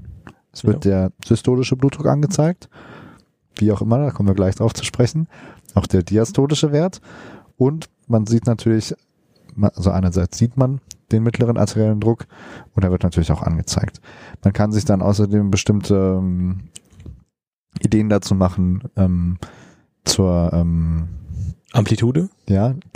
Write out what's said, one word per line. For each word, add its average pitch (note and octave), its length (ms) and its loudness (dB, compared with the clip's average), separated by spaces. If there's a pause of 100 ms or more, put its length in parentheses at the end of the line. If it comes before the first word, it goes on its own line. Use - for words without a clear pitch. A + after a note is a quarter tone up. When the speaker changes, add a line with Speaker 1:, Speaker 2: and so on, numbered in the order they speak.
(520)
Speaker 1:
Es - 120 -18
wird F#2 200 0
Speaker 2:
Ja. F#2+ 240 2
Speaker 1:
der - 40 -6 (120)
systolische B2+ 520 0
Blutdruck C#3 300 -2
angezeigt, D3+ 640 0 (880)
wie G#2+ 160 2
auch G#2 100 -2
immer, A2+ 160 0
da C#3+ 120 -2
kommen G2+ 180 -2
wir F#2+ 60 2
gleich F#2+ 220 0
drauf A2 180 0
zu - 100 -10
sprechen. D#3 440 -2 (460)
Auch F2+ 120 2
der F#2+ 160 2
diastolische C#3 720 0
Wert. E3 280 -2 (560)
Und D3 320 -2 (180)
man A2 200 0
sieht A#2 200 0
natürlich, A2+ 480 0 (600)
ma-, G#2 200 0
also F#2 160 0
einerseits F#2 480 0
sieht A#2+ 180 0
man C3 240 0 (320)
den A2 100 2
mittleren A#2 340 0
arteriellen G#2+ 440 0
Druck A2+ 260 -2 (480)
und G2 100 0
er F#2 60 2
wird F2+ 120 0
natürlich E2+ 300 0
auch D#2+ 100 -2
angezeigt. - 580 -4 (440)
Man C#3 80 4
kann G#2+ 200 0
sich G#2+ 120 0
dann F#2+ 180 2
außerdem G2+ 480 2
bestimmte, F#2+ 680 2
ähm, F#2 500 -4 (1120)
Ideen G#2+ 280 2
dazu G2+ 260 2
machen, F2+ 500 0 (120)
ähm, F2+ 420 0 (640)
zur, F2 480 2
ähm, E2 560 0 (640)
Speaker 2:
Amplitude? B2 580 0 (180)
Speaker 1:
Ja, G#2 260 2 (220)